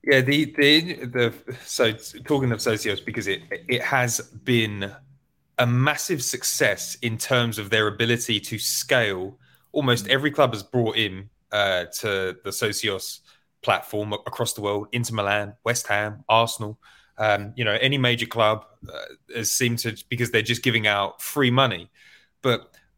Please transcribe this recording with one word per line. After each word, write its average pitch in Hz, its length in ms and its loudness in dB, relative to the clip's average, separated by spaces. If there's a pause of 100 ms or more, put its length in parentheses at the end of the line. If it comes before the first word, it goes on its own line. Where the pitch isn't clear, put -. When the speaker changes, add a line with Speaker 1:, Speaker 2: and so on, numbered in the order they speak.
Speaker 1:
Yeah, 135 180 6
the, 143 260 4 (100)
the, 151 500 4
the, 120 280 0 (300)
so 113 280 2
talking 123 600 -2
of 110 60 -2
Socios, 107 440 -2
because 110 240 -6
it, 95 240 -2
it - 320 -4
has 123 380 0
been 104 720 -2 (680)
a 123 80 4
massive 135 560 0
success - 800 -2
in 113 140 -2
terms 117 420 0
of 101 120 -8
their 107 180 4
ability 117 520 0
to - 180 -8
scale. 101 800 -2 (340)
Almost 123 340 2
Speaker 2:
Mm. - 40 -2
Speaker 1:
every 135 200 2
club 139 220 4
has 101 100 -8
brought 113 340 0
in, 98 340 -2 (200)
uh, 95 360 2
to 95 580 -4
the 98 60 -8
Socios 101 720 -4 (420)
platform 104 500 -2
a-, 104 40 -2
across - 360 -6
the - 80 -12
world, 104 320 -2
Inter 120 220 -2
Milan, 104 400 -2 (100)
West 120 220 -2
Ham, 104 420 -2
Arsenal, 110 500 2 (380)
um, 104 400 0
you 120 80 -2
know, 104 160 2
any 135 180 2
major 120 280 2
club, 107 400 2 (260)
uh, - 60 -12 (360)
has 113 160 -2
seemed 120 300 0
to, 113 160 -6 (140)
because 120 200 -2
they're 110 120 4
just 117 200 -2
giving 110 240 2
out 101 360 0
free 135 280 2
money. 120 400 2 (500)
But - 360 0 (220)